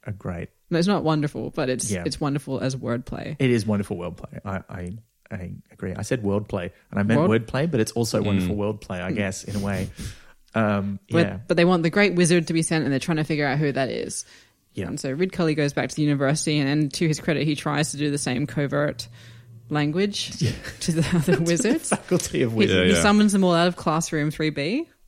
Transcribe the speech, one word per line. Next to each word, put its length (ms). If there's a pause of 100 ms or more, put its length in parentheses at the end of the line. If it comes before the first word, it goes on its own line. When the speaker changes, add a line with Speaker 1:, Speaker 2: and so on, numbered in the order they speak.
Speaker 1:
a 80
great 360 (220)
Speaker 2:
No, 80
it's 100
not 140
wonderful, 480
but 200
it's, 200
Speaker 1:
Yeah. 140
Speaker 2:
it's 160
wonderful 400
as 160
wordplay. 640
Speaker 1:
It 120
is 160
wonderful 300
wordplay. 480
I, 240
I, 300 (320)
I 220 (200)
agree. 240
I 60
said 200
wordplay, 480 (200)
and 100
I 40
meant 220
Speaker 2:
Word- 200
Speaker 1:
wordplay, 240
but 100
it's 120
also 280
Speaker 3:
Mm. 60
Speaker 1:
wonderful 300
wordplay, 460
I 100
Speaker 2:
Mm. 40
Speaker 1:
guess, 280
in 120
a 40
way. 280 (680)
Um, 440 (120)
Speaker 2:
But, 160
Speaker 1:
yeah. 120 (100)
Speaker 2:
but 80
they 80
want 200
the 60
Great 260
Wizard 320
to 40
be 80
sent, 240
and 80
they're 80
trying 160
to 80
figure 220
out 120
who 140
that 180
is. 360 (480)
Speaker 1:
Yeah. 140
Speaker 2:
And 120
so 100
Rid 220
Cully 220
goes 180
back 160
to 80
the 60
university, 560
and, 100
and 260
to 140
his 100
credit, 280
he 100
tries 360
to 40
do 140
the 80
same 280
covert 640 (640)
language 640
Speaker 1:
<laughs> 40
Yeah. 140 (280)
Speaker 2:
to 120
the 140 (100)
other 40
Speaker 1:
<laughs> 160
To 0
the 80
Speaker 2:
wizards. 440
Speaker 1:
faculty 540
of 100
Speaker 2:
He, 60
Speaker 1:
Wizards. 200
Speaker 3:
Yeah, 60
Speaker 2:
he 80
Speaker 3:
yeah. 100
Speaker 2:
summons 300
them 120
all 100
out 140
of 80
classroom 540
three 200
B 360 (220)